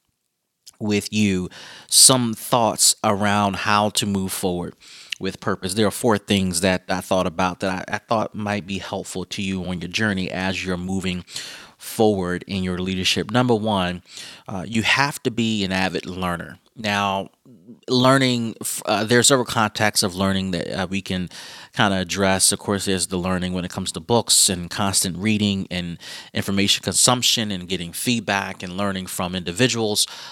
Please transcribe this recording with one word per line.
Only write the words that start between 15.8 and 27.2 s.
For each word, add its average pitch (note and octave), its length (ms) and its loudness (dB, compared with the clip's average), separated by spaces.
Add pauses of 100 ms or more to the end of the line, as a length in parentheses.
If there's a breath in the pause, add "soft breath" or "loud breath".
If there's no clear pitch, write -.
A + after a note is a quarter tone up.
learner. F2 520 -6 (160)
Now, G2+ 560 -2 (580)
learning, B2+ 720 4
f-, - 260 -6
uh, G#2 180 2
there A#2 140 6
are A2+ 60 6
several B2+ 200 4
contexts G#2+ 580 2
of F#2+ 120 -2
learning F#2+ 380 0
that, E2 200 -4
uh, F#2 160 -2
we F#2+ 140 -4
can F#2 260 -4 (460 loud breath)
kinda G2+ 240 4
address. F#2+ 540 2
Of G2 60 -4
course, G2+ 260 -2
there's F#2 240 0
the F#2+ 80 -4
learning F2+ 360 -2
when F2+ 120 -2
it F2+ 60 -8
comes F2+ 220 -6
to F2 80 -10
books - 480 4
and F2 220 -2
constant G2 460 0
reading G2+ 540 0
and F2 280 -6 (360 loud breath)
information G2+ 480 0
consumption A#2 680 2